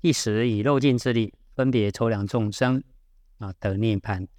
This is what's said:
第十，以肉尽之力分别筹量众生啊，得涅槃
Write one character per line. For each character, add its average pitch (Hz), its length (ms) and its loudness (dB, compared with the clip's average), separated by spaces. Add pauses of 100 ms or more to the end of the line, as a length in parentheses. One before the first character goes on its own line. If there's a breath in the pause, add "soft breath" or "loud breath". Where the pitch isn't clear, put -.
第 165 100 4
十， 117 380 0
以 104 100 0
肉 139 180 2
尽 131 200 4
之 120 160 0
力 113 200 0 (220)
分 131 160 0
别 107 180 2
筹 113 200 -2
量 101 180 -2
众 107 240 -2
生 127 320 0 (540)
啊， 98 240 -12
得 98 160 -2
涅 110 180 0
槃 95 320 -6 (120)